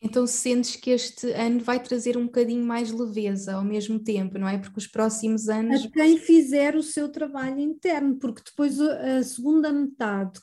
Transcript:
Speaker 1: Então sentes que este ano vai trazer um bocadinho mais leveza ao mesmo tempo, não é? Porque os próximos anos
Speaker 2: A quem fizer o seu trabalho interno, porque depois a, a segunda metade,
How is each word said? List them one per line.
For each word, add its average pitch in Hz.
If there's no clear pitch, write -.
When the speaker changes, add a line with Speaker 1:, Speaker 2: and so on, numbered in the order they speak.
Speaker 1:
Então 240
sentes 247
que -
este 247
ano 233
vai 247
trazer 240
um 240
bocadinho 240
mais 233
leveza 202
ao 196
mesmo 214
tempo, 196
não 190
é? 202
Porque 196
os 202
próximos 220
anos 226
Speaker 2:
A 220
quem 320
fizer 294
o 311
seu 294
trabalho 277
interno, 294
porque 240
depois 285
a, 262
a 254
segunda 302
metade, 214